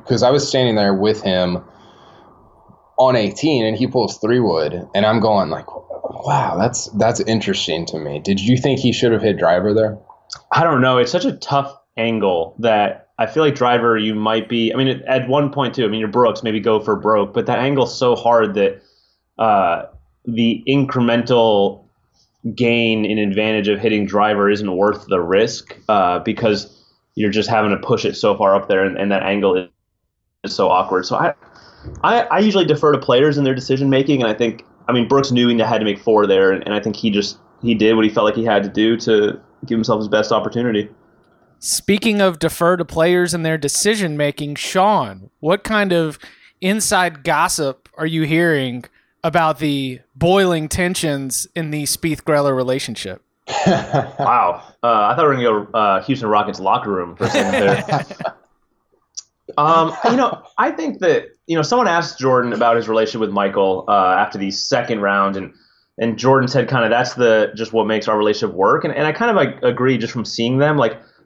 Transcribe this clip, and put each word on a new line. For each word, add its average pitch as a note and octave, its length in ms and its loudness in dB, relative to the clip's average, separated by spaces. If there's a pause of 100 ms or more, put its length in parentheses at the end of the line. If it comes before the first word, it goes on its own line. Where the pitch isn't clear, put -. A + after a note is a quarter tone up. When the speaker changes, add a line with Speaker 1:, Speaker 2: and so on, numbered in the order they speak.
Speaker 1:
'cause A#2 160 0
I B2 80 4
was C#3+ 180 2
standing B2 280 2
there G2+ 180 2
with G#2 260 0
him F2+ 440 -2 (1300)
on B2+ 200 4
eighteen A2+ 500 0
and A2 100 -2
he B2 120 -2
pulls A#2+ 300 -2
three A#2 220 2
wood, E2 540 -2
and G2+ 100 2
I'm A2 140 2
going G2+ 320 2
like, D2+ 160 -8 (580)
"Wow, - 320 -2
that's, A2 360 -2
that's A2 280 0
interesting F#2+ 680 -2
to - 120 -8
me." D2 220 -8
Did F#2+ 200 -2
you A#2+ 160 2
think C3 220 0
he B2+ 140 0
should A#2+ 180 0
have G#2+ 120 0
hit G#2 140 2
driver F2+ 380 2
there? G#2+ 240 0 (520)
Speaker 2:
I D3 140 2
don't D3 160 2
know. B2+ 180 4
It's B2 140 2
such F3+ 120 0
a C4+ 80 0
tough - 440 -4 (200)
angle G2+ 640 -2
that G#2+ 500 0 (100)
I A#2 80 0
feel D#3 180 0
like C#3+ 100 2
driver A#2+ 420 2
you G#2+ 180 -2
might A2 340 -2
be, A2+ 240 0
I A2+ 40 -6
mean, C3 300 -2
at B2 220 0
one C#3+ 220 0
point C#3 240 -2
too, B2+ 100 -2
I G#2+ 40 2
mean, A2 120 -4
you're G#2+ 80 -2
Brooks, A2+ 340 2
maybe A2 180 -2
go A2 200 2
for G#2+ 160 -2
broke, G#2 360 0
but A#2 140 -2
that B2 120 0
angle's C3 380 0
so B2 200 2
hard A2+ 380 2
that, G2 280 0 (560)
uh, G2 460 2 (400)
the A#2 440 0
incremental A#2+ 1160 2 (680)
gain A#2 500 0
in G#2+ 140 -2
advantage G#2+ 500 0
of G#2 100 0
hitting G#2+ 260 0
driver G2+ 460 2
isn't G2+ 260 -2
worth G#2 320 0
the F#2 120 0
risk, F#2+ 560 -2 (120)
uh, F2+ 300 2
because G#2 640 -4 (300)
you're G#2+ 160 0
just G#2 180 -2
having G#2+ 220 2
to F#2+ 80 0
push A2+ 260 -2
it G2+ 120 -4
so G#2 200 0
far G2 180 2
up G2 140 0
there, F#2+ 160 2
and, F#2+ 140 -2
and G2+ 140 -2
that F#2+ 100 0
angle G2 340 0
is, F2+ 120 -4 (760)
is G2+ 100 -10
so F#2+ 140 0
awkward. F#2 380 0
So - 100 -4
I, E3 180 -2 (680)
I, A3 200 2
I E3 180 -2
usually G3 260 2
defer D3+ 260 2
to - 60 0
players C#3+ 400 2
in C#3+ 60 0
their C3 100 0
decision C3 360 -2
making, C3+ 320 2
and A2 80 0
I G#2+ 40 -2
think, A2+ 300 -4 (240)
I A#2+ 40 0
mean, A#2+ 160 0
Brooks C3+ 220 2
knew A#2+ 180 2
he A#2 100 2
had A2+ 200 2
to G#2+ 60 -2
make G2+ 160 -2
four G#2+ 260 2
there, F#2+ 260 4
and, F#2 120 -4
and G#2 100 -4
I G#2 60 -2
think G#2 160 -4
he A2+ 140 -2
just, G2+ 280 -2 (240)
he A#2+ 120 0
did G#2+ 200 4
what A2 100 4
he G#2+ 60 2
felt G#2+ 160 0
like G#2 100 0
he A2+ 80 -2
had G#2 200 2
to G2 40 -6
do A2 300 0
to G#2 420 0 (240)
give A#2 140 -2
himself A2 200 0
his G#2+ 100 -6
best G#2+ 220 0
opportunity. A2 580 -2 (680)
Speaker 3:
Speaking G#3 640 -2
of F#3 180 2
defer E3+ 380 0
to E3+ 80 -2
players F3 480 0
and E3+ 120 -4
their D#3+ 120 -2
decision E3 600 -2
making, D3 400 -4
Sean, C#3+ 720 -2 (100)
what F3+ 240 -2
kind G#3 280 0
of D#3+ 260 -2 (420)
inside F#3 640 -2
gossip D#3 720 -2
are D#3+ 100 -4
you D#3+ 180 -2
hearing D3 600 0 (400)
about D#3+ 340 0
the C3+ 420 -4 (140)
boiling E3+ 540 2
tensions F3+ 880 -4
in D#3+ 140 -6
the D3+ 140 -4
Spieth D3+ 380 -4
Greller C#3+ 320 2
relationship? B2+ 680 -4 (260)
Speaker 1:
<laughs> - 180 -2
Speaker 2:
Wow. - 960 0 (200)
Uh, A2 280 2
I B2 60 0
thought D#3 120 2
we - 0 -
were C#3 60 2
gonna B2+ 80 -4
go, A2 360 0
uh, G2 240 2
Houston B2 260 -4
Rockets G2+ 320 0
locker G#2+ 300 -2
room F2 260 -6
for - 80 -4
a A2 60 0
second G3+ 220 -2
there. - 580 0
Speaker 1:
<laughs> - 60 -18 (1400)
Speaker 2:
Um, D#3+ 380 2 (100)
you A#3+ 120 2
know, B3+ 260 0 (160)
I C4 120 0
think D#4 280 -6
that, E3 300 0 (180)
you E3 100 -2
know, D#3 60 2
someone A#3 260 2
asked E3+ 300 -2
Jordan B2 340 2
about A#2 240 2
his A2 120 -2
relationship A2+ 340 0
with G#2 80 -2
Michael, G2 580 0
uh, F#2+ 300 4
after G#2 180 -2
the G2 140 -4
second A#2+ 500 -2
round, G2 360 0
and, F#2+ 180 -10 (420)
and A2+ 220 -4
Jordan C3 280 2
said B2+ 220 0
kinda, A#2 220 0
"That's A#2+ 240 0
the, A2 400 4
just A2 180 -8
what A2 140 2
makes G#2+ 200 -2
our A2 120 0
relationship G#2 360 0
work." G#2+ 300 2
And, D3+ 80 -4
and D3 140 -2
I D#3 60 0
kind A#3 180 0
of, G#3 60 2
like, - 260 0
agree B2 340 2
just A2+ 160 -4
from A2+ 140 -6
seeing A#2+ 320 -2
them. D3 180 2
Like, A#2+ 240 0 (260)